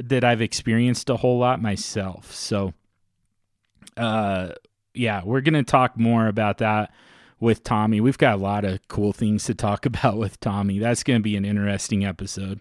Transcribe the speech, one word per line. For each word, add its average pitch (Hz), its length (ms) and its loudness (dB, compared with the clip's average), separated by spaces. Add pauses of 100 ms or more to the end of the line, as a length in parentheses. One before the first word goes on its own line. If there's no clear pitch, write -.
that 123 240 0
I've 117 180 4
experienced 117 680 0
a 120 80 0
whole 123 220 2
lot 123 240 2
myself. 95 720 -6
So, 98 400 -4 (1200)
uh, 104 540 -2 (440)
yeah, 107 300 -2
we're 123 160 -2
gonna 151 220 2
talk 127 360 2
more 113 280 4
about 104 320 0
that 107 340 0 (480)
with 113 240 2
Tommy. 107 360 2
We've 131 180 2
got 123 160 4
a 98 80 -2
lot 101 220 -2
of 95 240 -4
cool 101 240 0
things 107 320 0
to 110 100 -2
talk 104 320 -2
<laughs> - 0 -
about 117 300 0
with 107 240 -4
Tommy. 101 380 -2
That's 117 240 0
gonna 120 180 2
be 104 160 0
an 98 80 -2
interesting 101 600 -2
episode. 98 560 -8